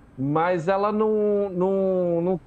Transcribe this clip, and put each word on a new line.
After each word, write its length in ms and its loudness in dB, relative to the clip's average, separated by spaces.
mas 520 0
ela 240 0
não, 580 0
não, 720 0
não, 240 0